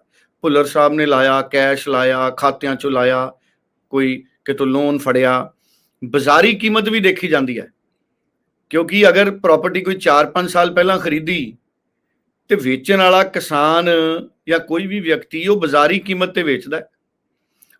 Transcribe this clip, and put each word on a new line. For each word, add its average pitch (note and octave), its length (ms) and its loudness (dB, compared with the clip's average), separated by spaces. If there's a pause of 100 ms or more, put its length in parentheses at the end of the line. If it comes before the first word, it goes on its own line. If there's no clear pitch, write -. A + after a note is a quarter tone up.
(440)
ਭੁੱਲਰ C#3+ 200 2
ਸਾਹਿਬ D3 280 2
ਨੇ D3+ 140 0
ਲਾਇਆ, C3+ 360 2
ਕੈਸ਼ C#3 460 -2
ਲਾਇਆ, C3 420 0
ਖਾਤਿਆਂ C#3 440 -4
'ਚੋਂ C#3 160 -6
ਲਾਇਆ, B2+ 400 0 (600)
ਕੋਈ C3 300 -2 (220)
ਕਿਤੋਂ C3+ 220 -2
ਲੋਨ C#3+ 320 0
ਫੜਿਆ। B2+ 540 0 (500)
ਬਾਜ਼ਾਰੀ C#3+ 520 2
ਕੀਮਤ G#3+ 340 -2
ਵੀ A3 120 -2
ਦੇਖੀ F#3 280 0
ਜਾਂਦੀ C3 300 -2
ਹੈ, - 80 -12 (1040)
ਕਿਉਂਕਿ F3 380 2
ਅਗਰ G3 300 4
ਪ੍ਰਾਪਰਟੀ E3+ 420 0
ਕੋਈ F#3 140 -4
ਚਾਰ D3+ 360 2
ਪੰਜ F3+ 200 -4
ਸਾਲ F3 240 0
ਪਹਿਲਾਂ F3+ 240 2
ਖਰੀਦੀ D#3 580 -6 (920)
ਤੇ - 60 2
ਵੇਚਣ C3 420 0
ਵਾਲਾ F#3 260 4
ਕਿਸਾਨ E3 640 0 (600)
ਜਾਂ E3 100 2
ਕੋਈ E3 280 -6
ਵੀ G3+ 140 -6
ਵਿਅਕਤੀ D#3+ 480 -4
ਉਹ G3+ 120 2
ਬਾਜ਼ਾਰੀ D3+ 380 2
ਕੀਮਤ F#3 360 -4
ਤੇ F3+ 80 -2
ਵੇਚਦਾ C#3 340 -4
ਹੈ, D#3 120 -10 (920)